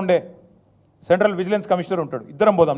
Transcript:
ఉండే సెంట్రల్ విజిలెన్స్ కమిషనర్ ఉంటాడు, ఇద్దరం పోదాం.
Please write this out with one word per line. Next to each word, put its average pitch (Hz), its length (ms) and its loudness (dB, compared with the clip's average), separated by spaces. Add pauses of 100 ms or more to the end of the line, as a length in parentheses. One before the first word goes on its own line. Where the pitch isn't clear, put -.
ఉండే 185 180 2 (880)
సెంట్రల్ 185 320 2
విజిలెన్స్ 196 320 -4
కమిషనర్ 175 320 -2
ఉంటాడు, 127 280 -10
ఇద్దరం 208 280 2
పోదాం. 151 180 2